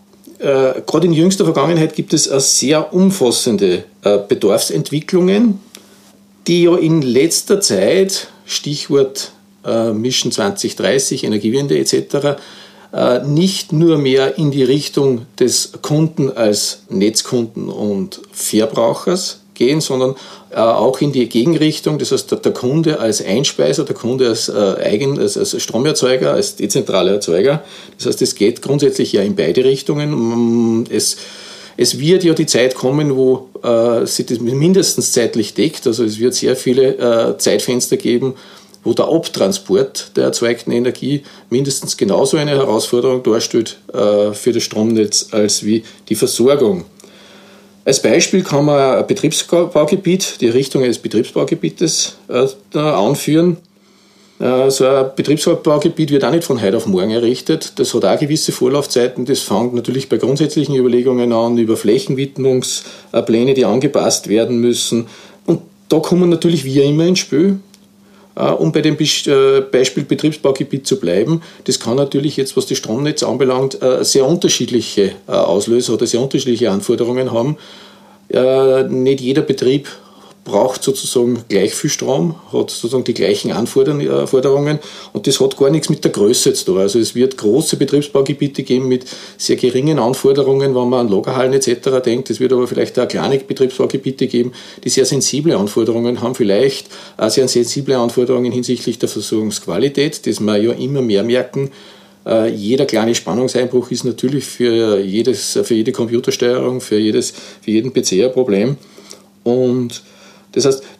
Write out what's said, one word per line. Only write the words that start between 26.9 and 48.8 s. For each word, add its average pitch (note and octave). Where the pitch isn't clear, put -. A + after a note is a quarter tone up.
Erzeuger. G#2
Das -
heißt, -
es -
geht -
grundsätzlich C3+
ja G#2
in G2+
beide F2+
Richtungen. D3
Mm, A#2
es, -
es B2
wird E3
ja E3
die D#3+
Zeit B2+
kommen, C#3+
wo, C3
äh, A#2
sich -
das A#2+
mindestens C#3+
zeitlich A2+
deckt. C3
Also A2+
es G#2+
wird B2
sehr A#2+
viele, B2+
äh, A#2
Zeitfenster A#2
geben, B2
wo A2+
der A#2+
Abtransport -
der C3
erzeugten A#2+
Energie B2
mindestens C3+
genauso -
eine D3
Herausforderung B2+
darstellt, A2+
äh, G#2
für A2+
das A2
Stromnetz G#2+
als G#2+
wie A2
die G#2+
Versorgung. A#2
Als -
Beispiel F3+
kann D3
man C#3